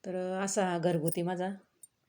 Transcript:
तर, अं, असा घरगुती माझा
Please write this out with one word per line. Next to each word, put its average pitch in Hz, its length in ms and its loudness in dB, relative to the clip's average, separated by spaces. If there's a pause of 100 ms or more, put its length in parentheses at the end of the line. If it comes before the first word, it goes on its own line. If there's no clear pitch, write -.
तर, 185 100 -4
अं, 185 300 -2
असा 185 320 2
घरगुती 170 440 2
माझा 180 280 -2 (600)